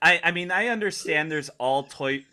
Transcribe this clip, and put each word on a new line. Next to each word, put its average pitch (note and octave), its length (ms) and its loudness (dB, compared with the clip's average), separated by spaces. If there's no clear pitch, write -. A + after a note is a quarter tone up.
I, E3+ 220 6
I E3+ 60 4
mean, F3 200 -6
I G3 180 0
understand F3+ 640 -2
there's D3 160 -4
all C3+ 260 0
toi-, C#3 360 -6